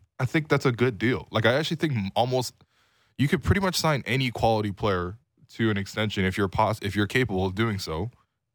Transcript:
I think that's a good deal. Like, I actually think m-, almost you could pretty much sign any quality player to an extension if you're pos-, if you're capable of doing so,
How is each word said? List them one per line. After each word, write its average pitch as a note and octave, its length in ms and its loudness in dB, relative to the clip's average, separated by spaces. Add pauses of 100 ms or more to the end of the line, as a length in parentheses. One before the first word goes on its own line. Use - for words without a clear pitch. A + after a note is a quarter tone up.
(180)
I C3 80 -2
think D#3 220 0
that's C#3+ 180 2
a B2+ 60 4
good A2+ 260 0
deal. G#2+ 320 0
Like, G#2+ 160 2
I A#2+ 80 4
actually D#3 220 -2
think D3+ 180 -2
m-, G2 220 -2
almost B2+ 360 0 (640)
you D3 120 2
could D#3 140 0
pretty F#3+ 180 2
much F#3 160 0
sign D3+ 300 0
any B2+ 240 0
quality G#2+ 420 0
player F#2 440 -2 (380)
to A2 160 2
an G2+ 80 0
extension G2+ 460 -2
if F#2 120 0
you're G2+ 120 2
pos-, G#2+ 340 0
if G2+ 140 -4
you're G#2 100 2
capable G#2 400 0
of F#2 80 -4
doing A2 240 -2
so, F2 320 -6 (440)